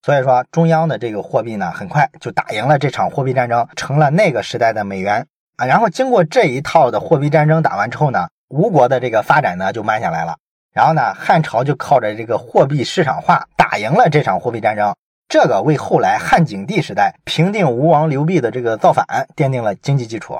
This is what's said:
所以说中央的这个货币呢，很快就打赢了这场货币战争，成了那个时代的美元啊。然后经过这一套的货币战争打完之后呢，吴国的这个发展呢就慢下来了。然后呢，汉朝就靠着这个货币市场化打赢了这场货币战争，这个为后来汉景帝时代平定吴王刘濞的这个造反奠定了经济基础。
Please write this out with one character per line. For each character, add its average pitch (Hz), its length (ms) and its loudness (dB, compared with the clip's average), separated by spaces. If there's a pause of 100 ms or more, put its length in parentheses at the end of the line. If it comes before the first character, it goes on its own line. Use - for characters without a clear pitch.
所 143 160 2
以 131 60 0
说 127 260 2
中 165 200 2
央 160 180 2
的 127 100 -2
这 113 140 -6
个 101 100 -6
货 113 220 -2
币 113 140 -8
呢， 92 140 -4
很 98 180 -12
快 143 200 0 (120)
就 120 100 -8
打 - 200 -4
赢 123 140 -4
了 143 140 -2
这 139 100 -2
场 98 200 -4
货 139 120 -6
币 131 120 -4
战 123 160 -2
争， 120 260 -2
成 - 240 -4
了 151 120 4
那 180 200 2
个 113 100 -2
时 - 160 -8
代 117 140 2
的 107 140 -4
美 98 160 -8
元 104 240 -2 (320)
啊。 123 80 -4
然 233 120 2
后 233 120 2
经 262 200 -2
过 220 140 4
这 208 220 2
一 135 160 -2
套 151 280 4
的 107 80 -2
货 147 200 2
币 147 120 -2
战 151 160 2
争 160 160 4
打 92 140 0
完 104 160 -2
之 - 60 -12
后 151 120 0
呢， 95 160 -2 (220)
吴 170 220 0
国 139 180 4
的 131 100 2
这 123 120 -2
个 110 120 2
发 147 200 2
展 90 160 -2
呢 95 160 -4
就 110 100 -8
慢 110 160 -2
下 113 100 -4
来 82 140 -4
了。 82 140 -8 (340)
然 117 160 2
后 160 60 2
呢， 120 200 0
汉 165 300 2
朝 117 180 -2
就 135 140 -2
靠 - 240 2
着 107 160 -2
这 113 100 -10
个 110 120 -2
货 170 280 0
币 139 160 -2
市 - 220 -2
场 156 180 0
化 - 240 2 (120)
打 131 200 0
赢 107 140 -4
了 220 160 4
这 151 140 2
场 101 180 -2
货 - 100 -4
币 113 120 -8
战 107 120 0
争， 104 220 0 (320)
这 311 200 4
个 104 140 0
为 147 140 2
后 - 240 0
来 196 180 2
汉 190 280 2
景 196 200 -8
帝 190 160 -4
时 - 120 -8
代 202 200 0 (120)
平 175 260 0
定 202 180 0
吴 131 200 0
王 156 200 4
刘 139 140 -2
濞 170 160 0
的 117 100 -2
这 127 120 -6
个 113 160 -2
造 160 160 4
反 110 120 0 (300)
奠 135 160 0
定 127 100 -4
了 104 140 -2
经 139 220 -2
济 120 100 -4
基 113 100 -10
础。 - 220 -10